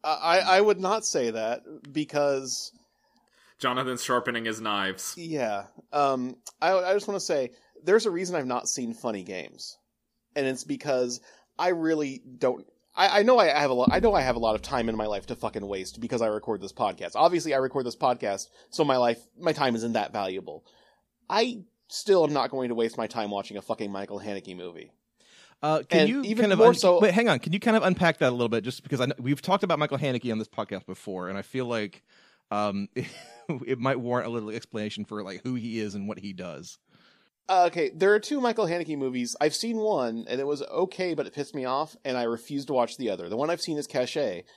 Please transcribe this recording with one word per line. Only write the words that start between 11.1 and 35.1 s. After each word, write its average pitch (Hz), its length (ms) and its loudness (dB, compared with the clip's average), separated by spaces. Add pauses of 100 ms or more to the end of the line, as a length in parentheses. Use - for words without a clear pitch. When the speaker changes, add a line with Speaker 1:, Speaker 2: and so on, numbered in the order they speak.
Speaker 1:
I 175 100 2
really 160 540 0 (160)
don't, 127 260 0 (300)
I, 190 260 4
I - 40 4
know 254 140 8
I 196 80 8
have 147 240 4
a 131 40 2
lo-, 123 160 4
I 170 80 2
know 208 160 4
I 170 60 4
have 127 160 0
a - 40 -4
lot 113 140 2
of 104 80 -2
time 120 260 -2
in 110 80 -2
my 110 100 -2
life 101 200 -4
to 123 100 -6
fucking 104 300 -6
waste 98 340 -8
because 117 220 -2
I 113 60 2
record 107 320 -4
this 98 120 -10
podcast. 95 440 -4
Obviously, 160 360 2
I 135 40 2
record 131 280 0
this 117 120 -6
podcast, 120 500 -2 (240)
so 160 140 0
my 135 120 4
life, 120 220 4 (180)
my 165 160 -2
time 143 220 2
isn't 113 200 -2
that 104 180 -2
valuable. 95 520 -6 (640)
I 226 340 0 (260)
still 190 360 4
am 147 80 2
not 131 180 2
going 131 180 -2
to 117 80 -2
waste 113 200 0
my 110 120 -2
time 107 220 -4
watching 101 260 -6
a 98 60 -8
fucking 107 280 -6
Michael 98 300 -8
Haneke 98 360 -10
movie. 87 360 -14 (680)
Speaker 3:
Uh, 151 260 0
can 165 140 6
Speaker 1:
And 151 60 6
Speaker 3:
you 269 140 0
Speaker 1:
even 220 220 2
Speaker 3:
kind 202 80 6
of 190 80 4
Speaker 1:
more 226 80 12
Speaker 3:
un-, 240 60 8
Speaker 1:
so 180 260 6
Speaker 3:
wait, 208 120 6
hang 226 160 4
on. 139 120 4
Can 156 120 -4
you 202 60 0
kind 220 180 4
of 214 60 4
unpack 170 360 4
that 139 100 4
a - 20 6
little 123 180 0
bit? 110 140 0
Just 123 220 -10
because 131 160 -4
I 123 60 2
know, 131 120 -2
we've 139 240 -2
talked 190 220 2
about 165 160 0
Michael 143 180 -2
Haneke 123 320 -2
on 110 80 -2
this 107 100 -6
podcast 101 380 -8
before, 92 420 -8
and 95 80 -6
I 101 60 -8
feel 127 240 -6
like, 110 380 -6 (480)
um, 101 380 -2
<laughs> - 60 -10
it - 840 -8
might 131 180 0
warrant 120 300 -2
a - 20 -6
little 110 200 -6
explanation 107 540 -6
for, 104 200 -10